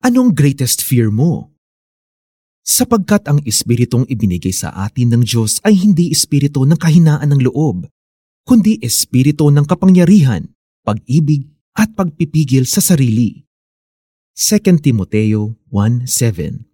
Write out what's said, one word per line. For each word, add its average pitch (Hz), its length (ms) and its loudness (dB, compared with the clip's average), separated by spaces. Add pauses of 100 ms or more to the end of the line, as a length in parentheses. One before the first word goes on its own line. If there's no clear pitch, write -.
Anong 254 320 2
greatest 135 480 -2
fear 113 320 0
mo? 143 400 -2 (1120)
Sapagkat 208 640 0
ang 147 160 2
espiritong 117 640 -2
ibinigay 92 400 -2
sa - 240 -8
atin 117 400 -2
ng 117 80 2
Diyos 113 400 -2
ay 208 160 2
hindi 175 320 2
espiritu 143 560 -2
ng 156 80 2
kahinaan 156 560 2
ng 143 160 2
loob, 143 400 -4 (560)
kundi 220 400 2
espiritu 139 720 0
ng 147 80 2
kapangyarihan, 180 880 2 (320)
pag-ibig, 139 640 -2 (320)
at 220 160 -2
pagpipigil 151 720 -2
sa - 160 -2
sarili. 123 640 0 (880)
Second 190 480 0
Timoteo 107 720 -2 (160)
one 113 400 0
seven. 85 640 -4